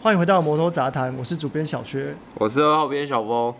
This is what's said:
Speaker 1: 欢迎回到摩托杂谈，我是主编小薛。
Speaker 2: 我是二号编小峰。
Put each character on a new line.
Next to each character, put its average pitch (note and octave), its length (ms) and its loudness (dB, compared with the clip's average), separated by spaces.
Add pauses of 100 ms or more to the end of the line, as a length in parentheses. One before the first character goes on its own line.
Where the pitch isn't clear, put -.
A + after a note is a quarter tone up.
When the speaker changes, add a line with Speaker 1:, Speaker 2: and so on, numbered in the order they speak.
Speaker 1:
欢 G#3+ 80 6
迎 F#3 60 4
回 E3+ 40 4
到 F#3 160 4
摩 D3+ 160 2
托 E3 140 2
杂 C#3+ 180 0
谈， C3 280 -2
我 C3 80 -8
是 E3 120 -4
主 D3+ 120 -4
编 D#3 180 -4
小 C3 160 -6
薛。 C#3 320 -8 (200)
Speaker 2:
我 G#2+ 140 0
是 C3 140 2
二 D3+ 140 4
号 D#3 100 2
编 C#3+ 180 -4
小 C3 200 -2
峰。 A#2 360 -2